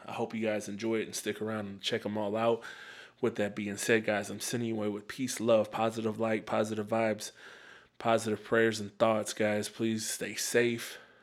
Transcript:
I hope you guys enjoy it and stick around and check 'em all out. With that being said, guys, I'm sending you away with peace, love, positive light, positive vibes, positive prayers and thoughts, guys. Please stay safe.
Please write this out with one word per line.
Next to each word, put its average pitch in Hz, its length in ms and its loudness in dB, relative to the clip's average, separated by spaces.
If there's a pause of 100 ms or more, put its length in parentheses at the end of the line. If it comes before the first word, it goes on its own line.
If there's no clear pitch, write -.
I - 80 -12
hope 113 220 -4
you 110 100 -2
guys 107 240 -2
enjoy 110 280 -2
it 107 100 0
and - 80 -14
stick - 260 -4
around 107 260 -4
and 98 140 -12
check - 240 -2
'em 107 140 -2
all 104 180 0
out. 117 260 4 (600)
With 117 140 2
that 104 200 0
being 101 220 -4
said, 113 260 4
guys, 104 240 0
I'm 101 120 -8
sending 120 280 -2
you 113 60 -2
away 107 140 -2
with 104 200 -6
peace, - 320 -6
love, 110 300 4
positive 110 500 0
light, 110 240 0
positive 107 440 0
vibes, 113 420 0 (680)
positive 110 460 2
prayers 113 340 4
and 101 200 -8
thoughts, 110 340 4
guys. 107 380 0
Please 110 400 -2
stay - 240 -6
safe. 117 640 0 (240)